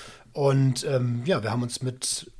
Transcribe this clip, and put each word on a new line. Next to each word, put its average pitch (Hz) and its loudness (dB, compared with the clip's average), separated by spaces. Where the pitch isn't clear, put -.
und, 135 4
ähm, 123 0
ja, 156 2
wir 107 -2
haben 123 0
uns 120 -8
mit - -6